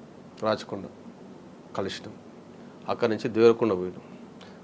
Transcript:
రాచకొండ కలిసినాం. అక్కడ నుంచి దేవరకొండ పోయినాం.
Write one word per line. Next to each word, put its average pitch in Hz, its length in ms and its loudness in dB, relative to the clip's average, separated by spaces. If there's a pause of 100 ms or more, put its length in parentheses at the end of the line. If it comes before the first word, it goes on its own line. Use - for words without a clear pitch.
(440)
రాచకొండ 104 420 0 (920)
కలిసినాం. - 360 -6 (760)
అక్కడ 113 200 2
నుంచి 107 200 0
దేవరకొండ 113 440 8
పోయినాం. 90 280 -2 (640)